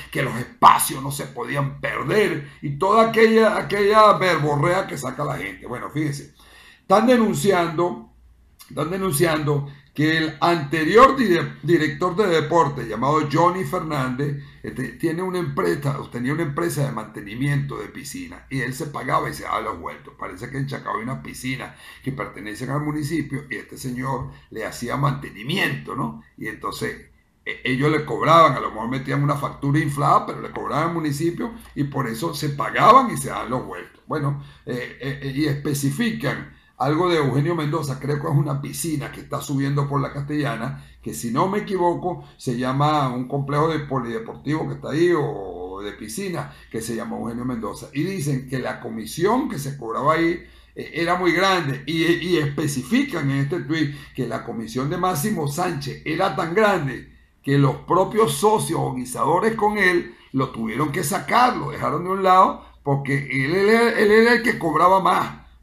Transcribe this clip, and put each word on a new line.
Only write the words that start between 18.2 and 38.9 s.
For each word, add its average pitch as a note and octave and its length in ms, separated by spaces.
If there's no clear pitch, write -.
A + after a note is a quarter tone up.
y C3+ 120
él B2 120
se D3 140
pagaba C#3 420
y - 60
se - 80
daba F2+ 180
los G#2+ 180
vueltos. D2+ 400
Parece G2 300
que C3 80
en C#3 100
Chacao G#2+ 300
hay A2 60
unas C3 160
piscinas - 560
que B2+ 100
pertenecen G#2 580
al D3 100
municipio D3 720
y G#2 60
este G#2+ 200
señor B2+ 540
le G#2+ 160
hacía A#2+ 320
mantenimiento, C#3+ 1000
¿no? - 280
Y G#2+ 80
entonces, G#2+ 640
e-, G#2+ 200
ellos C3 260
le D3 160
cobraban, C#3+ 480
a A2 60
lo G#2 100
mejor A2 180
metían C#3 340
una C#3+ 140
factura C#3 420
inflada, C#3+ 460
pero C#3+ 160
le A2 120
cobraban B2 360
al F3 60
municipio D#3 580
y C#3+ 100
por C3+ 240
eso D#3 240
se D3 160
pagaban C#3+ 640
y D#3 80
se - 100
daban G#2+ 220
los A#2+ 160
vueltos. F2+ 400
Bueno, C#3+ 360
eh, B2 380
eh, C#3 200
eh, C3+ 140
y D3+ 80
especifican C#3+ 1160
algo D#3 300
de E3+ 100
Eugenio C#3+ 360
Mendoza, D3 460
creo C#3+ 200
que E3 60
es D#3 80
una C#3+ 260
piscina C#3+ 520